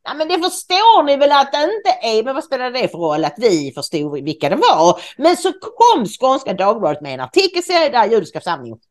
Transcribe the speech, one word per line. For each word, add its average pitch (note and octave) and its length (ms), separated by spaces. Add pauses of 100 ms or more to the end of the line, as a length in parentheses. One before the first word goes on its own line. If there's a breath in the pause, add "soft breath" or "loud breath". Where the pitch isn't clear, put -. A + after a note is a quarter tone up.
"Nej, - 100
men D#4 100
det F4 120 (100)
förstår F#4+ 540
ni C#4+ 140
väl C#4+ 140
att C#4 200
det D4 120
inte G4 260 (120)
är." A3+ 220
Men C4+ 120
vad D#4 80
spelar B3+ 280
det A#3+ 160
för - 100
roll D#3 280
att D3 120
vi E3+ 380
förstod D3 480
vilka C#3+ 260
det F3 60
var? F3+ 440 (180 loud breath)
Men E4+ 200
så F#4 160
kom A4+ 520
Skånska C4 480
Dagbladet F#3 480
med C#3+ 120
en C3 60
artikelserie F4 720
där A3+ 200
Judiska G3 300
församlingen B2+ 380 (140)